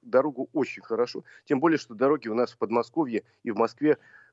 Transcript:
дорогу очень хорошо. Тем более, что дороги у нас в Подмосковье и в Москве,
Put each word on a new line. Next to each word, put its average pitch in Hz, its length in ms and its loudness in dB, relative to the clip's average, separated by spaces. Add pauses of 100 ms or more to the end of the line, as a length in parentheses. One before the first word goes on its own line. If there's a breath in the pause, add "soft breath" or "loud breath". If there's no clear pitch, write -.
дорогу 131 500 0
очень 123 300 -4
хорошо. 117 420 -4 (220 loud breath)
Тем 143 120 2
более, 156 200 2
что - 160 -18
дороги 131 340 0
у 107 60 -4
нас 120 180 0
в - 60 -20
Подмосковье 117 640 -2 (220)
и 120 60 -6
в 101 60 -6
Москве, 139 400 2 (360 soft breath)